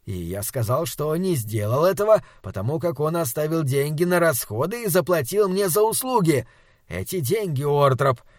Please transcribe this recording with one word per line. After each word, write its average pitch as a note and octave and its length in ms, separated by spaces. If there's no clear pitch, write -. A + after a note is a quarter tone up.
и G2+ 80
я F2+ 280
сказал, B2 440
что D3+ 320
не F3+ 180
сделал A2 480
этого, G3+ 400
потому G#2 380
как E3 220
он D#3 160
оставил D#3 460
деньги C#3+ 420
на F3 140
расходы E3 640
и G#3+ 40
заплатил F3 640
мне G3 180
за F#3+ 160
услуги. A3 640
Эти F#2+ 320
деньги, D#3 440
Уортроп, C#3 580